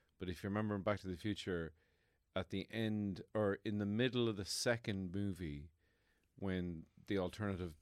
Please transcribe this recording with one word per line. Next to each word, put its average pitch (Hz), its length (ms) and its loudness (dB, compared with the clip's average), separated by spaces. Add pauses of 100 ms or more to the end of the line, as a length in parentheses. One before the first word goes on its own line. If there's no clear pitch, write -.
(200)
but 90 100 -4
if 85 140 -6
you 101 60 -2
remember 104 260 2
in 98 60 0
Back 101 200 2
to 95 60 -8
the 90 100 -2
Future, 90 560 -2 (600)
at 92 140 -2
the 95 220 -4
end 107 500 0 (140)
or 101 280 4
in 107 140 0
the 104 80 2
middle 117 420 4
of 107 100 0
the 98 80 -4
second 98 680 0
movie, 85 560 -2 (680)
when 90 480 -2 (220)
the 101 120 2
alternative 90 640 -2